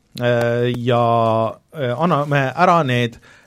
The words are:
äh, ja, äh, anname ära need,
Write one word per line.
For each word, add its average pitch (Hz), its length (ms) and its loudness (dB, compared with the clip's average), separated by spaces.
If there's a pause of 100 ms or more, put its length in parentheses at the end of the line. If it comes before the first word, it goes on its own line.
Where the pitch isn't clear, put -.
(140)
äh, 120 600 0
ja, 120 260 0 (680)
äh, 131 260 -6
anname 147 560 0
ära 175 340 2
need, 123 360 -2 (280)